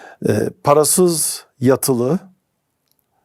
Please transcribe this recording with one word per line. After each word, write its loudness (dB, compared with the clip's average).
Ee, 0
parasız 0
yatılı 0